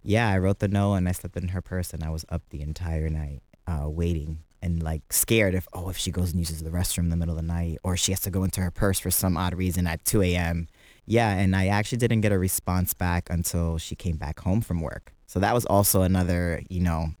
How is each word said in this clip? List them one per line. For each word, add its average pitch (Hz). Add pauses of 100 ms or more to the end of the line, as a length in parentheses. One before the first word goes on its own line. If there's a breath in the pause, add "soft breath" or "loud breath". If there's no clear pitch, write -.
yeah, 110
I 95
wrote 95
the 104
note 101
and 90
I 90
slipped -
it 90
in 90
her 90
purse 90
and 80
I 78
was 80
up 82
the 73
entire 78
night, 73 (260)
uh, 76
waiting 80 (220)
and, 85
like, 80
scared 104
if, 90
oh, 90
if 90
she -
goes 90
and 87
uses 80
the 80
restroom 87
in 85
the 82
middle 82
of 80
the -
night 85
or 92
she -
has 95
to 95
go 92
into 92
her 90
purse 98
for 92
some 92
odd 90
reason 90
at 82
two 104
A 90
M. 85 (380 loud breath)
Yeah, 113
and 95
I 95
actually 104
didn't 117
get 104
a 95
response 90
back 87
until 85
she -
came 82
back 73
home 101
from 85
work. - (140)
So -
that 101
was 123
also 101
another, 87
you 90
know 82 (120)